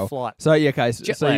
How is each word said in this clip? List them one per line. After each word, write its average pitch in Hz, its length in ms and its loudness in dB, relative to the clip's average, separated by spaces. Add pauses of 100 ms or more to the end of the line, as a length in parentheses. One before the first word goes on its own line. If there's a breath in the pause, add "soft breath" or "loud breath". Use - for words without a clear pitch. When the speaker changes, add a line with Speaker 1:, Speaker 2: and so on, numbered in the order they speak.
Speaker 1:
the - 40 -4
flight. 127 280 -8
Speaker 2:
So, 156 160 2
yeah, 156 160 4
okay, 127 240 0
so, - 100 -14
Speaker 1:
Jet - 140 -4
Speaker 2:
so 151 100 0
you, 135 100 2